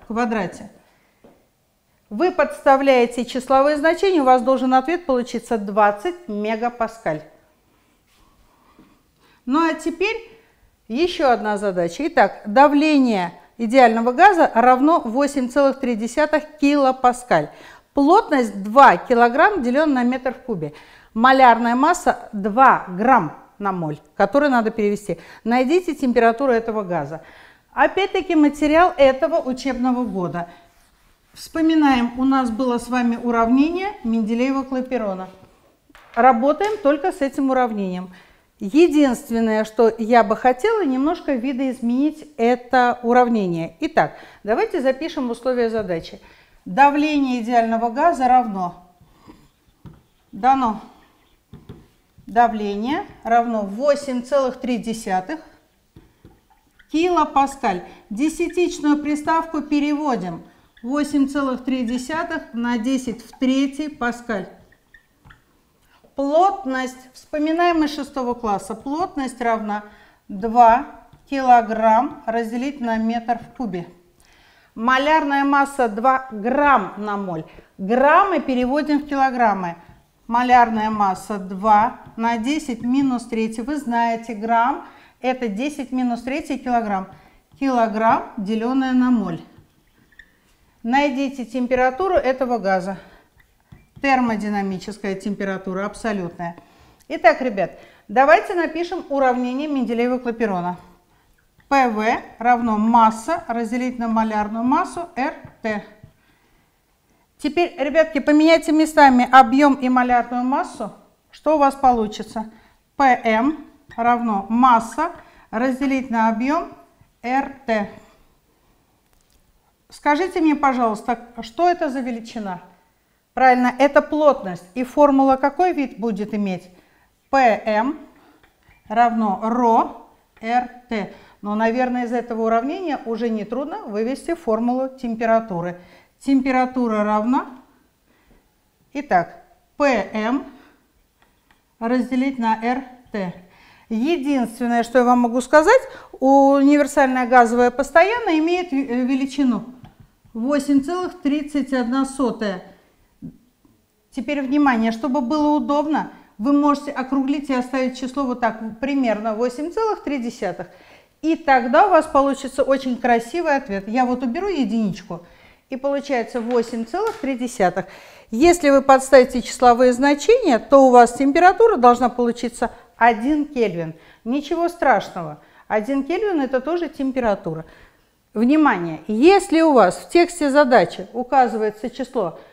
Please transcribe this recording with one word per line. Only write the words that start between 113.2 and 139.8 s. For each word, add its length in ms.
М 420
равно 520
масса 640
разделить 580
на 200
объём 440
Р 320
Т. 240
Скажите 520
мне, 140
пожалуйста, 640
что 280
это 220
за 80
величина? 640
Правильно, 420
это 260
плотность. 600
И 80
формула 500
какой 380
вид 260
будет 360
иметь? 360
П 360
М 340
равно 540
ро 640
Р 280
Т. 240
Но, 160
наверное, 480
из 80
этого 300
уравнения 640
уже 260
нетрудно 500
вывести 540
формулу 560
температуры. 920
Температура 840
равна, 440
итак, 500
П 360